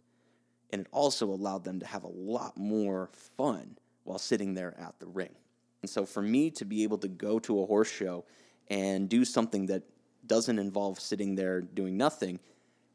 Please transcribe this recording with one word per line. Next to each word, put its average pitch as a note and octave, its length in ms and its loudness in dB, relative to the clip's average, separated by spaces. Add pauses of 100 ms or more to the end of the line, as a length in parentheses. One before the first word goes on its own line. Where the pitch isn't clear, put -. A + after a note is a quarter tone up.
(680)
And G2 120 -2
it F#2 100 -8
also C3+ 400 2
allowed F#2+ 320 -2
them F#2 160 -6
to F#2 80 -10
have G2 160 -8
a F2 60 -10
lot F#2+ 460 -6
more G2 540 0 (260)
fun A2 420 -2 (260)
while F#2+ 160 -6
sitting G2+ 340 0
there F2+ 260 -6
at E2 200 -14
the F2 80 -14
ring. F2+ 260 -6 (480)
And G2 80 -6
so G2+ 160 0
for G2+ 160 -4
me C3 300 4
to - 140 -8
be G#2+ 180 0
able G#2+ 160 0
to G2+ 80 -4
go G#2 320 0
to G#2+ 220 2
a F#2 40 2
horse G#2+ 240 6
show F2+ 360 -4 (420)
and G2 420 0
do A#2 160 6
something A2 420 0
that F#2+ 160 0 (440)
doesn't A2+ 320 4
involve G2 400 0
sitting G2+ 340 -2
there F#2 280 0
doing F#2 360 -4
nothing G2+ 420 0 (560)